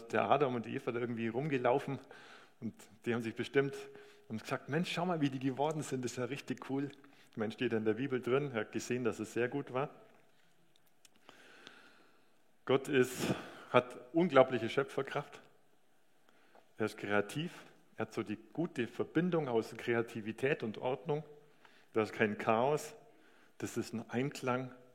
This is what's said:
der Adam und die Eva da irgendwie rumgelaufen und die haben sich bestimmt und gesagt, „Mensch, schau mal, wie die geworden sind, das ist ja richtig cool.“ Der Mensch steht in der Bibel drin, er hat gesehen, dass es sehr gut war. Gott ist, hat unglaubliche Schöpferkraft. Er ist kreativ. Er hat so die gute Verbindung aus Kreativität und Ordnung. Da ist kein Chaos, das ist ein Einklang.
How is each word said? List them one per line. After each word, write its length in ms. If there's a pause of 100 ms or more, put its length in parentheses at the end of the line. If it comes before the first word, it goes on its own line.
(140)
der 180
Adam 240
und 100
die 80
Eva 200
da 80
irgendwie 260
rumgelaufen 720 (640)
und 120 (320)
die 80
haben 80
sich 140
bestimmt 400 (540)
und 120
gesagt, 280
„Mensch, 240
schau 120
mal, 140
wie 100
die 100
geworden 420
sind, 240
das 80
ist 60
ja 40
richtig 460
cool.“ 200 (460)
Der 60
Mensch 140
steht 180
in 100
der 120
Bibel 260
drin, 320
er 80
hat 100
gesehen, 320
dass 160
es 140
sehr 160
gut 240
war. 160 (2750)
Gott 240
ist, 260 (580)
hat 260 (160)
unglaubliche 560
Schöpferkraft. 720 (1400)
Er 80
ist 120
kreativ. 540 (460)
Er 60
hat 100
so 100
die 140 (160)
gute 340
Verbindung 600
aus 260
Kreativität 880
und 140
Ordnung. 480 (680)
Da 120
ist 100
kein 240
Chaos, 580 (600)
das 180
ist 180
ein 160
Einklang. 600 (240)